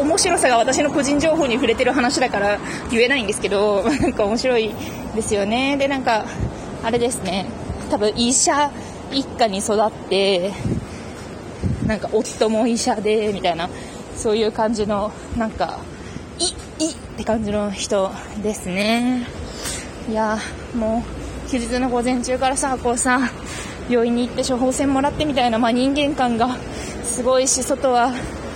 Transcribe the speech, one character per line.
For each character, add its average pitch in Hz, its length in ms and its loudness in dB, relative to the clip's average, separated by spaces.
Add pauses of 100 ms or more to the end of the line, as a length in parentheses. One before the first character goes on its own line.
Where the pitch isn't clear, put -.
面 302 160 2
白 381 220 2
さ 311 100 4
が 247 80 6
私 262 260 4
の 294 80 2
個 285 120 2
人 285 160 2
情 311 160 4
報 302 120 2
に 233 80 2
触 262 120 2
れ 220 80 4
て 247 100 2
る 247 80 4
話 247 260 2
だ 254 120 2
か 214 80 0
ら 202 200 2 (320)
言 226 120 4
え 240 60 6
な 277 80 2
い 247 80 0
ん - 20 -4
で 196 60 0
す - 100 -4
け 196 80 2
ど、 202 320 4
<laughs> 247 180 2
な - 80 2
ん 254 40 2
か 220 120 2
面 214 140 2
白 254 180 2
い 220 160 2 (420)
で 220 80 0
す 214 120 -2
よ 202 100 2
ね。 262 320 2
で、 277 120 2
な 277 100 0
ん 254 40 -4
か、 226 220 2 (580)
あ 226 80 -2
れ 240 80 2
で 240 120 2
す - 140 -4
ね。 185 200 -2 (460)
多 294 80 0
分 214 180 2
医 240 160 2
者 294 380 4 (400)
一 269 160 -2 (120)
家 233 100 4
に 196 100 -2
育 208 260 0
っ 220 60 2 (180)
て、 196 440 2 (1300)
な 214 120 2
ん - 20 -2
か 175 140 -4
夫 220 360 2
も 220 180 2
医 233 120 2
者 247 160 0
で、 214 400 2
み 185 80 -6
た 180 80 2
い 165 60 0
な、 170 120 -4 (480)
そ 233 140 -2
う 214 60 4
い 220 100 2
う 220 60 0
感 220 200 0
じ 214 140 -2
の、 208 240 -2 (260)
な 226 100 0
ん 214 40 -4
か、 - 280 -4 (600)
い、 - 460 -4
い 320 60 0
っ - 40 -8 (240)
て 220 60 -6
感 220 200 0
じ 208 60 -2
の 208 200 -2
人 190 400 0 (320)
で 208 120 0
す - 120 -10
ね。 233 600 0 (840)
い 220 60 -2
や、 220 240 0 (360)
も 226 320 0
う、 - 140 -8 (300)
休 262 80 0
日 233 220 -2
の 254 100 0
午 240 100 2
前 247 220 2
中 254 160 0
か 262 100 2
ら 269 80 0
さ、 262 240 0
こ 240 120 2
う 247 40 0
さ、 254 220 2 (680)
病 240 180 4
院 240 80 2
に 240 140 2
行 240 40 -10
っ - 40 -10
て 262 120 0
処 262 80 2
方 254 140 2
箋 277 240 2
も 269 60 4
ら 285 80 4
っ 285 40 0
て 302 120 0
み 294 100 0
た 247 100 4
い 240 60 4
な、 220 80 2
ま 233 100 4
あ、 226 40 4
人 254 200 4
間 285 220 2
観 240 220 2
が 247 200 0 (480)
す - 200 -2
ご 254 160 4
い 262 80 2
し、 254 160 2
外 269 260 2
は 247 220 4 (440)